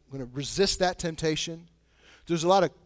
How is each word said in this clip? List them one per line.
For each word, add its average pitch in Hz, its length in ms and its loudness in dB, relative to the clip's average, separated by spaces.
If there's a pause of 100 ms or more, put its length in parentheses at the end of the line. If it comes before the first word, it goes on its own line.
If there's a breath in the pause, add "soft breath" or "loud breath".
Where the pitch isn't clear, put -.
(120)
I'm 135 80 -10
gonna 123 140 -10
resist 143 460 0
that 180 180 0
temptation. 165 680 -4 (580 soft breath)
There's 165 180 0
a 170 40 2
lot 190 160 6
of 160 80 2 (140)